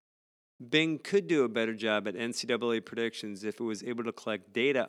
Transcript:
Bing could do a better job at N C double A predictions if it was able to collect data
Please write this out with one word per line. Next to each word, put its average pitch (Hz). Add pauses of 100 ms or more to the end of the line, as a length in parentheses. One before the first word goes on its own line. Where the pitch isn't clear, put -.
(680)
Bing 156
could 190
do 156
a 120
better 113
job 107
at 101
N 117
C -
double 120
A 113
predictions 110
if 107
it 117
was 107
able 120
to 117
collect 104
data 127